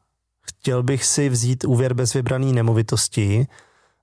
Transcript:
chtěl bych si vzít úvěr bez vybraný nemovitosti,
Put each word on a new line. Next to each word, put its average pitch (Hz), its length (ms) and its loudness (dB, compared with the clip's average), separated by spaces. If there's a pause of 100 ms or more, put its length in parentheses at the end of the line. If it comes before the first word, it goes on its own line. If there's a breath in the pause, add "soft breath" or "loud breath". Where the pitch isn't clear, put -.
(480)
chtěl 123 340 -4
bych 131 220 -2
si 143 240 0
vzít 123 360 0
úvěr 127 300 2
bez 123 180 -2
vybraný 131 400 0
nemovitosti, 113 920 0 (560 soft breath)